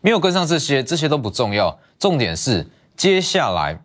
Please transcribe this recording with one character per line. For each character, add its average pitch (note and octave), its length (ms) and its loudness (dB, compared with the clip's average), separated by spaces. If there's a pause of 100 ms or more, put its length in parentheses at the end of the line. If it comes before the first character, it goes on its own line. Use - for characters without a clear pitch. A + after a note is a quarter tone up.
没 G3 100 2
有 A3+ 80 4
跟 F3+ 140 2
上 F3+ 120 0
这 D#3+ 140 0
些， C#3 240 0
这 E3+ 140 -4
些 D3+ 120 -2
都 D3 80 2
不 A2+ 140 -4
重 G#2 240 -2
要。 F#2+ 240 0 (180)
重 F3+ 220 0
点 F2 180 -2
是 F#2 320 -2 (280)
接 F#3+ 240 2
下 E3 320 0
来 D#2+ 320 -2